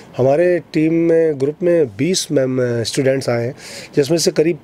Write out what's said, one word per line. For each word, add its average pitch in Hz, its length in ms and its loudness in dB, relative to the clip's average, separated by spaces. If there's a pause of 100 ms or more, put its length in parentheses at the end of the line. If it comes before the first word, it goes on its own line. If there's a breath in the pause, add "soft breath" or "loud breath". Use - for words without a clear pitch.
(160 loud breath)
हमारे 160 420 2
टीम 160 360 0
में, 165 460 2
ग्रुप 147 220 -2
में 165 340 2
बीस 170 360 -2
मैम, 131 480 0
अ, - 20 -4
students 131 460 -2
आए 117 180 -2
हैं, 139 80 -8 (420 loud breath)
जिसमें 147 220 0
से 170 120 0
करीब 156 320 0